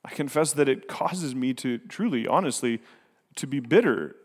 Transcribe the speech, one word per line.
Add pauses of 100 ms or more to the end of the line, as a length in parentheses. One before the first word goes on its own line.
I
confess
that
it
causes
me
to
truly,
honestly, (540)
to
be
bitter